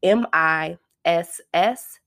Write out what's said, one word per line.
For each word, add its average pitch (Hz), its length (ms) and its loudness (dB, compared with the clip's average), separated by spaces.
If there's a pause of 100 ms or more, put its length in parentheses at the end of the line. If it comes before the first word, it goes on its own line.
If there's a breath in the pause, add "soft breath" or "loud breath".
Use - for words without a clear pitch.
M 220 320 2
I 160 420 0 (300)
S 170 340 -2 (140)
S 208 520 -2